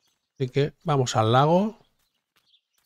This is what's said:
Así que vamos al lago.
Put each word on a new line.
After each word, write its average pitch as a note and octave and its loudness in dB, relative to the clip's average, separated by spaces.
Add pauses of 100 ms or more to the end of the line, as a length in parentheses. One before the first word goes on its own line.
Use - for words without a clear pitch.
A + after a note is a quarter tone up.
(340)
Así C3 -6
que C#3+ -4 (100)
vamos C3+ -2
al A2 0
lago. E3 2 (1080)